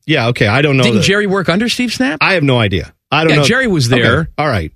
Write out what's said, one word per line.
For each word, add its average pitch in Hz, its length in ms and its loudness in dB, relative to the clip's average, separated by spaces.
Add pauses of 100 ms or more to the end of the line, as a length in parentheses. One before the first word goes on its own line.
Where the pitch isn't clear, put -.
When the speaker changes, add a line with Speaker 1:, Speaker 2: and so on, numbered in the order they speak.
Speaker 1:
Yeah, 135 220 0
okay. 120 180 0
I 123 160 2
don't 143 140 2
know 127 80 2
Speaker 2:
Didn't 190 140 2
Speaker 1:
that. 156 60 2
Speaker 2:
Jerry 202 220 0
work 190 220 0
under 208 200 0
Steve 247 240 -4
Snap? 277 280 -4
Speaker 1:
I 180 140 0
have 160 100 0
no 127 160 2
idea. 95 340 -2 (160)
I 151 140 0
don't 160 60 2
Speaker 2:
Yeah, 151 80 4
Speaker 1:
know. 147 60 2
Speaker 2:
Jerry 254 220 0
was 143 260 0
Speaker 1:
Okay. 123 80 2
Speaker 2:
there. 123 280 0 (100)
Speaker 1:
All 151 80 -2
right. 98 300 -4